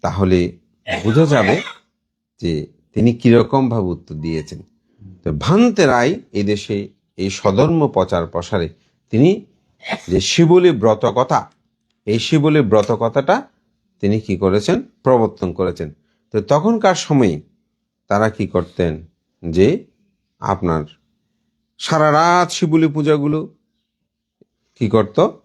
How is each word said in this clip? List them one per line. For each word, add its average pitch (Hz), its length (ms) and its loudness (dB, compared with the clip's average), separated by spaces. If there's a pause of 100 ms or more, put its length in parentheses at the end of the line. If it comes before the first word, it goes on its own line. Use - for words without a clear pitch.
তাহলে 90 560 0 (460)
বোঝা 117 220 2
যাবে 135 360 2 (800)
যে 78 260 -4 (260)
তিনি 113 200 2
কিরকমভাবে 117 720 2
উত্তর 82 280 -10
দিয়েছেন। 78 460 -8 (640)
তো 82 160 -4
ভান্তে 196 460 2
রায় 135 340 2 (120)
এদেশে 104 580 -4 (280)
এই 95 120 -4
স্বধর্ম 143 580 0
প্রচার 90 400 -2
প্রসারে 87 420 -6 (420)
তিনি 156 340 2 (600)
যে 92 140 0
শিবলি 175 500 4
ব্রত 110 340 0
কথা, 120 460 -2 (540)
এই 110 140 -2
শিবলি 151 420 0
ব্রত 107 300 2
কথাটা 131 560 -2 (540)
তিনি 104 180 0
কি 98 180 -6
করেছেন? 104 440 0 (220)
প্রবর্তন 110 500 0
করেছেন। 85 400 -6 (380)
তো 107 100 -2
তখনকার 190 540 0
সময়ে 107 460 0 (640)
তারা 107 220 0
কি 107 180 -6
করতেন? 85 600 -4 (420)
যে 101 360 0 (540)
আপনার 90 440 -4 (960)
সারা 156 340 0
রাত 175 400 2
শিবলি 160 360 0
পূজাগুলো 151 680 -2 (1200)
কি 113 140 -2
করত? 110 380 2 (180)